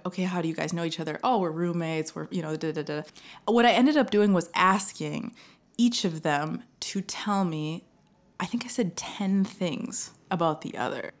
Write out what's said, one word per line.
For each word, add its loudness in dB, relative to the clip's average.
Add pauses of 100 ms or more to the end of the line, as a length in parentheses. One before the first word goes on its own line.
"Okay, -6
how -2
do -2
you -2
guys -4
know -2
each -4
other?" -6
"Oh, 2
we're 0
roommates. -2
We're, -8
you -4
know, -4
da, -4
da, -4
da." -6 (440)
What 6
I 8
ended 6
up 2
doing 6
was 2
asking 2 (420)
each 4
of -2
them 0 (200)
to -4
tell -2
me, -4 (540)
I -4
think -4
I -14
said -2
ten 0
things -6 (180)
about 0
the -10
other. -6